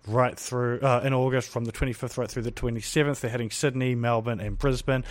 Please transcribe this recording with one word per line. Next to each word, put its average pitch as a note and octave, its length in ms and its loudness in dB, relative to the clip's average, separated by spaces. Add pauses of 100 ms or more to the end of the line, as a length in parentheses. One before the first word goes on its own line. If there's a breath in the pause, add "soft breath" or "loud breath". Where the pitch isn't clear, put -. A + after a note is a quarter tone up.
right A#2+ 300 2
through, B2 440 -2
uh, B2+ 220 4
in C3+ 120 2
August B2+ 340 2
from A#2+ 160 -4
the A2+ 60 -4
twenty-fifth B2+ 440 -4
right A#2+ 140 -2
through A#2+ 140 -4
the A#2 80 -4
twenty-seventh. B2+ 720 0
They're A#2 100 -2
hitting A#2 180 -2
Sydney, B2+ 460 0
Melbourne, A#2 440 0
and G#2 160 -4
Brisbane. C3 560 2